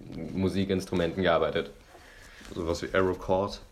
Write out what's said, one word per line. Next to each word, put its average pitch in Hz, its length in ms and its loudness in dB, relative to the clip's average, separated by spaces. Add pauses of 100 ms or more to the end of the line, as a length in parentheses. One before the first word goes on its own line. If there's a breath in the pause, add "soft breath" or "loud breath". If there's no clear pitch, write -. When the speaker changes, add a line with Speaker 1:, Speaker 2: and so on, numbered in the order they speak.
(340)
Speaker 1:
Musikinstrumenten 92 920 0
gearbeitet. 80 480 2 (840 loud breath)
Speaker 2:
Sowas 85 300 -2
wie - 100 -6
Aero 92 200 4
Chord. 95 480 0 (100)